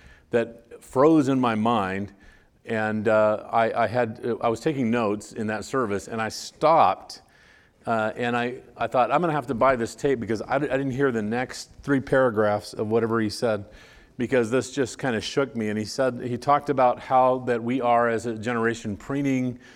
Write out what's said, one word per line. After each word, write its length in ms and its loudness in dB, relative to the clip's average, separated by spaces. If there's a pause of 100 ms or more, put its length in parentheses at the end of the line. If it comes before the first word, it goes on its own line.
(300)
that 320 -2 (200)
froze 480 4
in 100 2
my 160 2
mind. 580 0 (520)
And, 420 -2
uh, 440 4
I, 320 2
I 40 2
had, 520 -2
I 100 0
was 100 -2
taking 320 -2
notes 420 -2
in 140 -6
that 180 -6
service, 420 -2
and 140 -6
I 80 -2
stopped, 920 0 (640)
uh, 300 0
and 220 -2
I, 180 -4 (220)
I 100 -2
thought, 240 2
"I'm 80 4
gonna 140 0
have 140 -4
to 80 -4
buy 200 4
this 180 -4
tape," 260 0
because 220 -4
I, 140 -2
I 40 2
didn't 320 -2
hear 200 0
the 100 -2
next 480 -6 (120)
three 180 0
paragraphs 720 2
of 140 -4
whatever 320 2
he 100 0
said, 360 -2 (520)
because 340 0
this 200 0
just 280 -4
kinda 200 -2
shook 360 -4
me. 140 -4
And 80 -2
he 80 -2
said, 360 -2
he 160 -6
talked 320 0
about 300 2
how 400 2
that 240 -2
we 180 -2
are 260 4
as 180 -2
a 100 -4
generation 600 -2
preening 640 -2 (160)